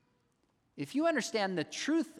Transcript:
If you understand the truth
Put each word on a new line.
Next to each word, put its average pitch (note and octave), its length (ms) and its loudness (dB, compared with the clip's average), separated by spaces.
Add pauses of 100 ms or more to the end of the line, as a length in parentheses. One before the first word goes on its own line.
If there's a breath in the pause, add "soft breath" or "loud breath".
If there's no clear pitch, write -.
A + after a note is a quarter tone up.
(760)
If D3 180 -4
you D#4 100 2
understand G#3 520 2
the D3+ 60 2
truth - 560 -2